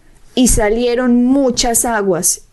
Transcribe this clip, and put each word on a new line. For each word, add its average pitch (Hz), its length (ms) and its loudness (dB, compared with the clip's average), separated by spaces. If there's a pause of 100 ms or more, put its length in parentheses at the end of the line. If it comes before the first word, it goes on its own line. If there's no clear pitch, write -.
(340)
y 247 140 2
salieron 240 800 0
muchas 247 600 0
aguas, 196 680 -2